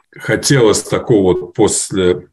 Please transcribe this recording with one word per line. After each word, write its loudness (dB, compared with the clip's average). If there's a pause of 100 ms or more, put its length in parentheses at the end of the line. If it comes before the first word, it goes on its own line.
(140)
Хотелось 0
такого 0 (140)
вот -10
после, -2